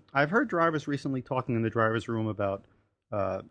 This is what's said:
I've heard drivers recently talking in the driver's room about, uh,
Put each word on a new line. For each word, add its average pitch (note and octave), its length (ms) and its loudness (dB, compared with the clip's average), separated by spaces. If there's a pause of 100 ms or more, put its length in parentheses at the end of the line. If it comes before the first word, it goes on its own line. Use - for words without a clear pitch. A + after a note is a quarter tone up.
(140)
I've C#3+ 160 2
heard A#3 180 2
drivers E3 400 0
recently C#3 320 -2
talking B2+ 360 -2
in A2+ 60 2
the A2+ 60 2
driver's A2+ 400 2
room A2+ 180 0
about, G2+ 380 -2 (480)
uh, F#2+ 380 -2